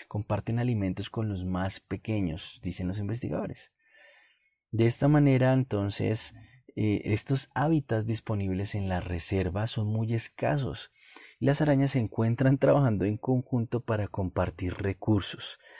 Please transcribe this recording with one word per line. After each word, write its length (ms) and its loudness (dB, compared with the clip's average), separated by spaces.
comparten 540 -4
alimentos 500 -2
con 180 -2
los 160 -4
más 360 -2
pequeños, 840 -4
dicen 240 -6
los 140 -4
investigadores. 720 -6
De 160 4
esta 200 0
manera, 460 6
entonces, 840 -2
eh, 300 0
estos 500 -2
hábitats 540 0
disponibles 680 -2
en 140 -2
la 100 0
reserva 680 -2
son 180 -4
muy 280 -2
escasos. 760 -4
Las 220 2
arañas 320 4
se 80 2
encuentran 580 2
trabajando 460 4
en 120 0
conjunto 680 -2
para 240 0
compartir 680 -2
recursos 840 -2